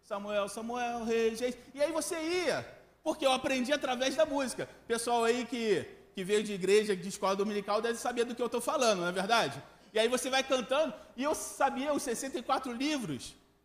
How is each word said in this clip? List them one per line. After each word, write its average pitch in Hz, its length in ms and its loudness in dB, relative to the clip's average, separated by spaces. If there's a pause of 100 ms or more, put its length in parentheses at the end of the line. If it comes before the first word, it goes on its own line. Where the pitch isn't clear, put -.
Samuel, 208 460 -2
Samuel, 240 560 -4
Reis, 226 360 2
Reis. 247 180 -2 (160)
E 277 80 2
aí 311 80 2
você 320 240 -2
ia, 320 500 0 (380)
porque 311 240 0
eu 262 60 6
aprendi 262 400 2
através 262 420 0
da 311 100 4
música. 277 440 -2 (180)
Pessoal 233 380 2
aí 240 200 2
que, 220 400 0 (300)
que 196 80 -6
veio 208 220 2
de 208 80 -4
igreja, 202 420 4
de 180 140 -6
escola 196 260 0
dominical, 208 480 -2
deve 233 160 -2
saber 233 260 0
do 240 120 -6
que 254 60 -4
eu 233 60 -2
tô 233 120 -2
falando, 240 400 2
não 175 80 0
é 180 40 -2
verdade? 190 480 2 (320)
E 208 60 2
aí 220 80 4
você 247 240 0
vai 269 140 2
cantando, 269 500 0 (220)
e 247 80 -2
eu 302 100 2
sabia 269 580 -2
os 277 120 0
sessenta 269 340 -4
e 247 40 -6
quatro 262 300 -2
livros 233 600 -4 (300)